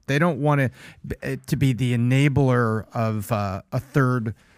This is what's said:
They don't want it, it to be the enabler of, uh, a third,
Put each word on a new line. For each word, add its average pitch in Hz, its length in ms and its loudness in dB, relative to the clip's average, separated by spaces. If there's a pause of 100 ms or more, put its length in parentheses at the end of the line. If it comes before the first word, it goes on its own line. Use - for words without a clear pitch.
They 139 140 0
don't 165 200 0
want 143 200 2
it, 127 120 0 (500)
it 135 260 -8
to 143 80 -2
be 131 160 2
the 123 220 -2
enabler 123 1000 2
of, 110 380 -2
uh, 101 300 -4 (100)
a 127 80 -4
third, 123 540 0 (240)